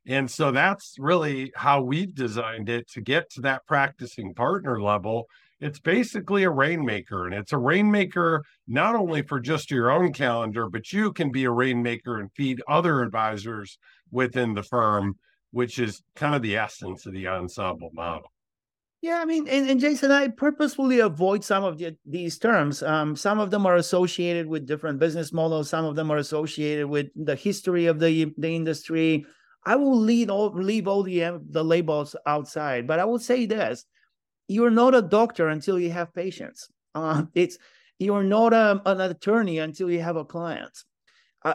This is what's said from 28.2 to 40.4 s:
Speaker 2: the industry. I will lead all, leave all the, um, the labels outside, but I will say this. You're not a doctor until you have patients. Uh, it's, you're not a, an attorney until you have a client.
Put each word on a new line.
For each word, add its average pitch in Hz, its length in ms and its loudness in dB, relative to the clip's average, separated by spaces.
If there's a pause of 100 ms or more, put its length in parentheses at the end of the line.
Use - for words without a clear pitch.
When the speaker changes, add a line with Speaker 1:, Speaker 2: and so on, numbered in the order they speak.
Speaker 2:
the 160 140 -2
industry. 160 760 0 (380)
I 214 120 2
will 269 200 4
lead 233 320 4
all, 202 220 0
leave 190 380 -2
all 196 160 2
the, 180 200 0
um, 170 240 -6
the 156 140 0
labels 160 540 0 (100)
outside, 147 640 -2
but 156 100 2
I 180 60 2
will 233 160 0
say 247 260 0
this. 190 380 -2 (640)
You're 226 220 4
not 240 240 6
a 240 80 6
doctor 202 460 2
until 156 300 -2
you 175 120 -2
have 170 220 -6
patients. - 560 -10 (280)
Uh, 156 280 0 (100)
it's, 175 240 2 (420)
you're 202 240 2
not 220 280 6
a, 208 340 6
an 190 140 2
attorney 185 580 0
until 160 300 -4
you 170 120 0
have 165 160 -4
a 151 80 -4
client. 170 520 -8 (680)